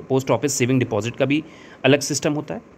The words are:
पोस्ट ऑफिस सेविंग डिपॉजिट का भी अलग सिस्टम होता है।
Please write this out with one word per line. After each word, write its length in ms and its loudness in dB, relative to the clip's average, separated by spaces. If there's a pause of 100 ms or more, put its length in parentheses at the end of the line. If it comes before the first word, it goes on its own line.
पोस्ट 220 0
ऑफिस 220 0
सेविंग 260 2
डिपॉजिट 380 -2
का 80 0
भी 200 0 (400)
अलग 160 6
सिस्टम 320 -2
होता 220 -6
है। 80 -10 (160)